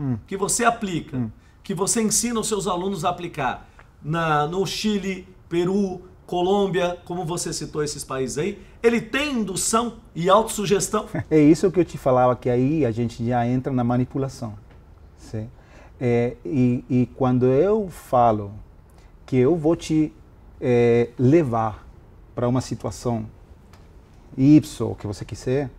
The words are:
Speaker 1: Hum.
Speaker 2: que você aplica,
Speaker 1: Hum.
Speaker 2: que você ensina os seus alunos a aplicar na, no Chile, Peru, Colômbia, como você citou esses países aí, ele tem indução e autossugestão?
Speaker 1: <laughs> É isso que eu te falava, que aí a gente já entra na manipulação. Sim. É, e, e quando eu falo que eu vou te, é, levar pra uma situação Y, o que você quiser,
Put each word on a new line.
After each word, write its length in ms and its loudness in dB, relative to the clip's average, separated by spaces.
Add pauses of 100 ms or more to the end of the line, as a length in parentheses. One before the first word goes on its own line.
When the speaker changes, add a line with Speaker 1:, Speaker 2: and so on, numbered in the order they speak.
Speaker 1:
Hum. 260 -2
Speaker 2:
que 100 -8
você 280 -2
aplica, 520 -2
Speaker 1:
Hum. 140 -4 (320)
Speaker 2:
que 120 -6
você 280 -2
ensina 380 -2
os 80 -4
seus 180 -4
alunos 380 -4
a 60 0
aplicar 580 -6 (340)
na, 460 0
no 180 -2
Chile, 600 -4 (200)
Peru, 540 -2 (220)
Colômbia, 800 0
como 220 -6
você 260 -6
citou 300 -6
esses 220 -8
países 340 -6
aí, 240 -4 (200)
ele 200 4
tem 380 -4
indução 540 -2 (200)
e 160 0
autossugestão? 760 2 (120)
Speaker 1:
<laughs> 120 -8
É 80 6
isso 320 6
que 100 2
eu 40 4
te 140 -10
falava, 380 4
que 120 -6
aí 380 2
a 40 0
gente 360 -4
já 200 0
entra 260 -2
na 120 0
manipulação. 680 -4 (600)
Sim. 320 -10 (520)
É, 440 2
e, 440 0
e 180 2 (100)
quando 300 2
eu 440 2
falo 640 0 (720)
que 100 -2
eu 200 4
vou 200 2
te, 360 -2 (480)
é, 580 4
levar 680 2 (480)
pra 140 -2
uma 120 0
situação 680 -6 (1080)
Y, 540 4
o 40 -8
que 120 -12
você 180 -10
quiser, 540 -4